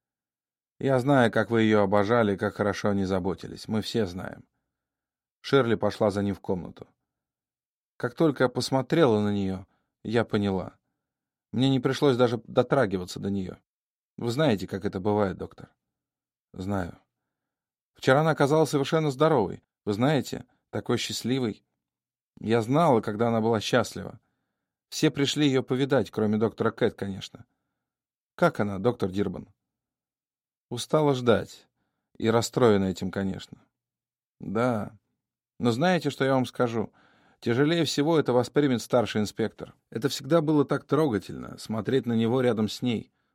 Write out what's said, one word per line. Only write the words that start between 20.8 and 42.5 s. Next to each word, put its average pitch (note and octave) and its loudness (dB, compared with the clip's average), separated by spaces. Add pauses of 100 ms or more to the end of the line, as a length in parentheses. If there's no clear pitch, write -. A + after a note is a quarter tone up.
счастливой. A#2 -4 (760)
Я A2+ 0
знала, C3 2
когда A2 -2
она A#2 0
была A2+ 0
счастлива. - -4 (720)
Все D#3 0
пришли C#3+ 0
ее C3 2
повидать, C3 0
кроме G#2+ 0
доктора A2 0
Кэт, - -2
конечно. - -12 (880)
Как E3 2
она, G2+ -4
доктор G#2+ -2
Дирбан? F#2 -4 (1200)
Устала C#3+ 2
ждать. A#2 0 (500)
И - 0
расстроена A2+ 4
этим, F#2 -4
конечно. G2 -8 (840)
Да. A2 -4 (640)
Но A#2+ 2
знаете, D3+ 0
что C3+ -4
я C3+ 2
вам B2+ 2
скажу? A#2 -4 (500)
Тяжелее D3+ 0
всего D3+ 0
это C3 0
воспримет B2+ 2
старший A2+ 0
инспектор. - -6 (160)
Это B2 -4
всегда C#3 0
было D3+ 2
так C3+ -2
трогательно, G#2 -2
смотреть A2 -2
на A#2 -2
него A2+ 2
рядом A2+ 2